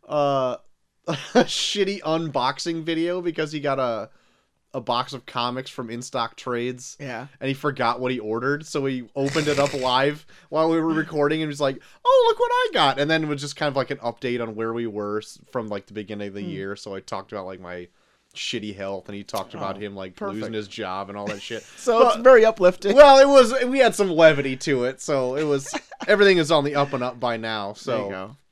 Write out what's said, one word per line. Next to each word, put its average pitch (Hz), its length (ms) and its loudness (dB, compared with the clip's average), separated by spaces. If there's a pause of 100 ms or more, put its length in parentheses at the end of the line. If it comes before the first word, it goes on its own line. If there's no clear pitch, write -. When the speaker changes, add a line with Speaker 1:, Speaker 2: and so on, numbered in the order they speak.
Speaker 1:
uh, 139 500 0 (260)
<laughs> - 240 -18
a 165 80 -4 (280)
shitty 196 600 -4
unboxing 156 800 -4
video 170 380 -4
because 160 300 -6
he 151 80 -8
got 139 200 -2
a, 117 300 -4 (640)
a 131 80 -8
box 123 320 -2
of 131 120 -16
comics 123 460 -6
from 120 180 -12
In 117 120 -10
Stock 120 340 -6
Trades. 123 640 -8
Speaker 2:
Yeah. 127 280 -12 (120)
Speaker 1:
And 135 80 -6
he 139 60 -4
forgot 123 480 -2
what 127 100 -2
he 127 80 -4
ordered, 123 460 -4
so 139 200 -6
he 127 300 -6
opened 139 320 -2
it 143 100 0
up 143 160 0
Speaker 2:
<laughs> 139 80 -6
Speaker 1:
live 135 440 0 (240)
while 160 200 0
we 165 100 2
were 160 140 -2
recording 156 480 -2
and 156 60 -4
was 147 140 -8
like, 135 200 -2 (240)
"Oh, 508 220 6
look 440 120 2
what 480 120 0
I 494 220 0
got." 135 260 2
And 147 100 0
then 160 140 0
it 151 40 -6
was 147 140 -4
just 143 140 -10
kind 151 140 -2
of, 135 80 -4
like, 127 140 -2
an 131 80 -6
update 120 420 -6
on 113 140 -8
where 113 180 -6
we 117 120 -4
were 104 340 -6
s-, - 200 -16 (120)
from, 113 180 -6
like, 101 180 -8
the 101 60 -20
beginning 104 340 -8
of 95 60 -12
the 101 100 -10
Speaker 2:
Hmm. 90 60 -8
Speaker 1:
year. 98 260 -8
So 101 180 -14
I 98 60 -10
talked 95 320 -12
about, 98 140 -10
like, 92 160 -14
my 90 260 -14 (480)
shitty 104 400 -8
health, 98 320 -10
and 101 80 -14
he 101 80 -12
talked - 320 -10
about 98 220 -8
Speaker 2:
Oh, - 20 -16
Speaker 1:
him, 101 160 -12
like, 95 220 -14
Speaker 2:
perfect. 101 240 -10
Speaker 1:
losing 110 120 -10
his 107 140 -8
job 98 420 -8
and 101 80 -12
all 101 100 -10
that 101 140 -10
shit. 113 220 -12
Speaker 2:
<laughs> - 140 -20
So 233 260 4
Speaker 1:
But 240 120 4
Speaker 2:
it's 233 80 -10
very 240 220 10
uplifting. 196 500 2
Speaker 1:
well, 277 240 12
it 277 80 10
was, 262 260 8 (120)
we 262 140 -2
had 233 160 6
some 196 160 0
levity 147 460 6
to 139 260 -2
it, 131 180 -6
so 131 360 -2
it 156 60 -2
was, 143 300 -2 (180)
Speaker 2:
<laughs> - 160 -12
Speaker 1:
everything 196 300 6
is 156 140 2
on 151 140 4
the 143 100 -2
up 143 180 0
and 127 100 -4
up 123 160 -6
by 120 180 -2
now, 107 360 -6
so. - 220 -8
Speaker 2:
There 107 100 -2
you 98 60 -8
go. 98 240 -10 (160)